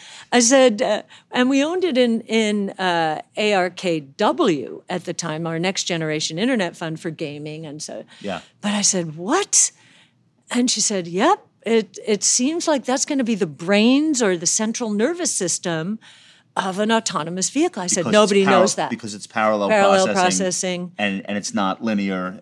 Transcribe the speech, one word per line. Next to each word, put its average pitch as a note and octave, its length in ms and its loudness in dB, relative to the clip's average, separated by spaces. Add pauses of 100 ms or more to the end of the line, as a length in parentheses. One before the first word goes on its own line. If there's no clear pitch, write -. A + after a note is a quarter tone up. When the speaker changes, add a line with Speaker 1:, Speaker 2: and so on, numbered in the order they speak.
(320)
Speaker 1:
I A#3+ 80 4
said, B3 420 6
uh, G#3 220 0 (260)
and B3 180 2
we C4+ 160 4
owned E4+ 200 -2
it D#4+ 120 0
in, A#3 260 2
in, G#3 500 0
uh, E3+ 500 0 (160)
A G#3+ 160 2
R F3+ 160 2
K F3 300 -2
W F3+ 920 0
at F3 160 -4
the F3 80 -6
time, E3 320 -4
our E3 140 -4
next F#3+ 240 -2
generation D#3+ 560 -4
internet G3+ 360 0
fund D#3+ 240 -8
for - 120 -8
gaming. D3+ 560 -10
And D3 160 -12
so, A2+ 200 -12 (160)
Speaker 2:
Yeah. F2+ 220 -8 (200)
Speaker 1:
but G3+ 100 -4
I G#3 100 -2
said, E3+ 340 -2
"What?" C4 560 0 (760)
And B3 220 0
she A3 100 -2
said, F#3 260 -2
"Yep, A#3 380 0 (180)
it, A3+ 440 0
it G#3 160 0
seems D4+ 440 0
like C#4+ 180 2
that's C4 200 -2
gonna C#4 180 0
be A3+ 120 0
the F#3+ 100 -2
brains A#3 800 2
or F#3+ 140 4
the E3 100 -4
central A3 440 -2
nervous C#4+ 400 0
system F3 680 -4 (560)
of F#3+ 220 -2
an G#3+ 140 2
autonomous F3+ 580 -2
vehicle." D#4 320 0
I F3 60 -6
said, F3+ 140 0
Speaker 2:
Because E3+ 80 -2
it's G#3+ 40 2
Speaker 1:
"Nobody G#3 320 6
Speaker 2:
par-, F#3+ 80 4
Speaker 1:
knows F#3 220 4
that." D#3 160 -4
Speaker 2:
because A2 240 -8
it's G2+ 100 -16
parallel G#2+ 440 2
Speaker 1:
Parallel F#3+ 360 4
Speaker 2:
processing, G3 160 0
Speaker 1:
processing. F3+ 800 -2
Speaker 2:
and, G2 280 -4
and G2+ 80 -4
it's G2 160 -8
not G2+ 320 -2
linear, G2 580 -2